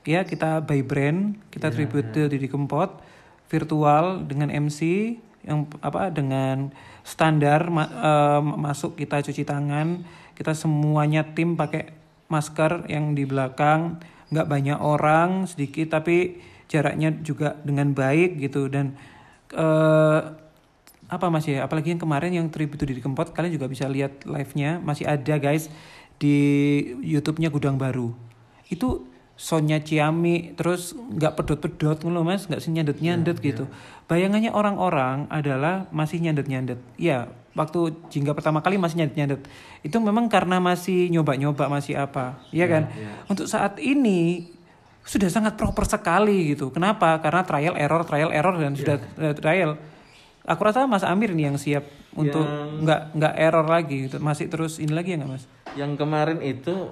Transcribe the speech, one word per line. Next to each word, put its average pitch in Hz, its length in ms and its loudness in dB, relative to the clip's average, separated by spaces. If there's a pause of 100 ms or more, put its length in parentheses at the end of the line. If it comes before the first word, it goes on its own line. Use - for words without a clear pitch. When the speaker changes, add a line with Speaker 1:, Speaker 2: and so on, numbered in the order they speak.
Speaker 1:
ya, 170 220 0
kita 160 380 -2
by 147 200 0
brand, 151 540 0 (120)
kita - 200 -6
Speaker 2:
Iya, - 60 -2
Speaker 1:
tribute 147 360 -2
Speaker 2:
iya. - 80 -8
Speaker 1:
to 156 120 2
Didi 135 180 -2
Kempot, 143 520 -2 (460)
virtual 156 800 2
dengan 143 260 -2
M 147 180 0
C, 190 480 0 (260)
yang, - 220 -2 (160)
apa, - 300 -2
dengan 135 640 -2 (300)
standar 156 680 4
ma-, 156 220 0
eh, 147 520 4
masuk 151 540 -4
kita 147 260 -4
cuci 143 220 -6
tangan, 147 600 -2 (280)
kita 160 220 -4
semuanya 151 720 2
tim 160 300 -2
pakai 156 360 -4 (360)
masker 156 600 0
yang 151 260 -2
di 139 100 0
belakang, 147 760 0 (300)
nggak 160 180 0
banyak 143 320 0
orang, 160 640 2
sedikit, 160 480 -4
tapi 170 460 2 (280)
jaraknya 151 440 0 (100)
juga 151 400 -4
dengan 143 320 0
baik 147 480 2
gitu. 139 280 -2
Dan, 135 280 -2 (560)
eh, 156 680 4 (840)
apa, 180 220 -4
Mas, 156 160 2
ya, 135 220 -2
apalagi 156 260 -2
yang 170 80 -2
kemarin 160 320 0
yang 165 160 0
Tribute 151 320 -4
to 151 80 -2
Didi 131 140 -6
Kempot, 151 320 -4
kalian 170 180 -2
juga 135 160 -4
bisa 135 180 -4
lihat 139 380 -4
live-nya, 147 560 -4
masih 147 260 -4
ada, 147 300 0
guys, 147 320 0 (480)
di 143 200 4 (640)
YouTube-nya 156 500 0
Gudang 139 300 0
Baru. 123 340 -2 (540)
Itu - 420 -4 (240)
soundnya 156 460 0
Ciami, 160 720 0
terus 175 400 -2
nggak 196 400 -2
pedot-pedot 156 680 -2
ngono, 170 180 -2
Mas, 180 240 0
nggak - 140 -4
sih 170 100 -6
nyandet-nyandet 165 720 0
Speaker 2:
Iya, 147 80 -2
Speaker 1:
gitu. 131 180 -2
Speaker 2:
iya. - 400 -18
Speaker 1:
Bayangannya 196 460 2
orang-orang 175 800 0
adalah 151 580 -2
masih 156 300 -2
nyandet-nyandet. 135 580 -2 (160)
Iya, 156 380 -2 (240)
waktu 160 400 -2 (160)
Jingga 143 240 0
pertama 156 240 0
kali 185 160 0
masih 170 240 0
nyandet-nyandet. 139 480 -2 (320)
Itu 151 180 -4
memang 226 300 2
karena 185 320 2
masih 180 500 2
nyoba-nyoba, 143 640 2
masih 143 260 -4
apa, 131 540 -6
iya 175 160 2
Speaker 2:
Iya, - 0 -
Speaker 1:
kan? 156 240 4
Speaker 2:
iya. 107 180 -10 (160)
Speaker 1:
Untuk 190 220 -4
saat 196 320 -2
ini 180 720 2 (500)
sudah 190 300 0
sangat 214 240 0
proper 202 320 0
sekali 190 640 2
gitu. 139 180 -2
Kenapa? 170 480 2
Karena 160 240 2
trial 165 320 0
error, 160 300 2
trial 156 260 0
error, 175 300 2
dan 143 160 0
Speaker 2:
Iya. - 20 -8
Speaker 1:
sudah, 143 200 0 (200)
eh, 156 160 0
trial. 156 380 2 (720)
Aku - 180 -2
rasa 214 220 4
Mas 220 240 2
Amir 196 240 2
nih 151 160 0
yang 143 80 0
siap 143 300 -2 (260)
untuk 156 300 0
Speaker 2:
Yang 151 420 -4
Speaker 1:
nggak, 156 180 4 (120)
nggak 151 260 2
error 160 300 4
lagi 160 340 2
gitu. 131 160 -6
Masih 151 320 -2
terus 160 300 -4
ini 151 100 0
lagi 175 240 -2
ya 147 80 -4
nggak, 135 80 -8
Mas? 131 140 -10 (320)
Speaker 2:
Yang 143 180 -4
kemarin 151 460 0
itu 170 340 -4 (160)